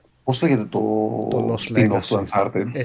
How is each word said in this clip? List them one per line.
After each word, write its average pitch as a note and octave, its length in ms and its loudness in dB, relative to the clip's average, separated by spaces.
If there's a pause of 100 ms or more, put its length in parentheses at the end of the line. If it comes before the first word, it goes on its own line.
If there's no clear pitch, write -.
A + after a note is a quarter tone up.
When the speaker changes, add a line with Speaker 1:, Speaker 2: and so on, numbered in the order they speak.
(240)
Speaker 1:
πώς C3 180 -2
λέγεται C3+ 240 2
το G2+ 140 -4 (520)
Speaker 2:
Το A2 220 0
Lost A2+ 200 -6
Speaker 1:
spin-off G#2+ 260 4
Speaker 2:
Legacy. - 80 -6
Speaker 1:
του G2+ 200 0
Uncharted; G2+ 460 0
Speaker 2:
Ε, C3+ 120 -4